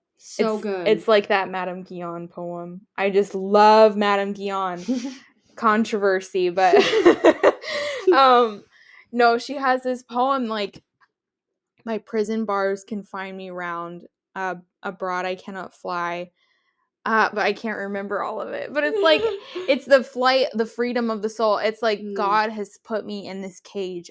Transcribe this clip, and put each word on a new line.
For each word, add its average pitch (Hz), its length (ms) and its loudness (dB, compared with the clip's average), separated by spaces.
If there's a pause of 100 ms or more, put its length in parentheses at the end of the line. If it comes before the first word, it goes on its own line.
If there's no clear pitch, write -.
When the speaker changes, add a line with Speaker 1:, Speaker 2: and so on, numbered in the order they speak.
(180)
Speaker 1:
So 220 380 -4
Speaker 2:
It's, 208 80 -8
Speaker 1:
good. 190 240 -4
Speaker 2:
it's 220 200 0
like 208 220 4
that 190 200 0
Madame 185 340 -6
Guyon 175 440 -10
poem. 175 580 -12 (100)
I 196 140 -2
just 202 240 0
love 208 640 6
Madame 202 360 0
Guyon. 190 520 -6
Speaker 1:
<laughs> 254 720 -8
Speaker 2:
Controversy, 202 920 0
but, 185 260 4
<laughs> 508 1400 4
um, 247 500 4 (480)
no, 233 260 4
she 240 160 -8
has 262 300 0
this 254 180 -4
poem, 254 460 -2
like, 208 360 -6 (1000)
"My 220 140 -6
prison 220 460 -4
bars 196 380 -2
confine 196 540 -10
me 190 140 -12
round, 175 560 -10 (280)
uh, 185 200 -6 (260)
abroad 185 460 -6
I 185 80 -6
cannot 185 400 -14
fly." 175 560 -8 (760)
Uh, 214 280 4
but 202 120 0
I 202 80 2
can't 214 240 -8
remember 202 460 -6
all - 180 -6
of - 80 -8
it. - 240 -8
But 294 100 0
it's 427 180 -2
like, 330 200 4
Speaker 1:
<laughs> 392 480 -6
Speaker 2:
it's 269 160 0
the 254 180 6
flight, 254 500 0
the 220 120 -2
freedom 233 460 -4
of 214 100 -6
the 214 80 -4
soul. 214 280 0
It's 220 260 -2
like 214 160 0
Speaker 1:
Mm. 208 160 -10
Speaker 2:
God 214 340 0
has 214 340 -10
put 220 220 -6
me 202 220 -10
in 190 140 -10
this 190 180 -14
cage 185 520 -10